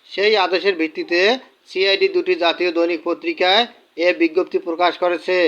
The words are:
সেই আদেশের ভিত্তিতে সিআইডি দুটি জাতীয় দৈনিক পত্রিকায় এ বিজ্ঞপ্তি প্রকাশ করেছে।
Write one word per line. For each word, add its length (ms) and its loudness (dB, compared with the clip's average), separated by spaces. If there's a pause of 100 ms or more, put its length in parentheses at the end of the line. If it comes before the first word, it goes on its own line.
(120)
সেই 260 0
আদেশের 380 0
ভিত্তিতে 440 -2 (480)
সিআইডি 480 0
দুটি 200 0
জাতীয় 360 0
দৈনিক 320 -2
পত্রিকায় 600 0 (340)
এ 100 0 (140)
বিজ্ঞপ্তি 380 0
প্রকাশ 380 0
করেছে। 400 -2 (100)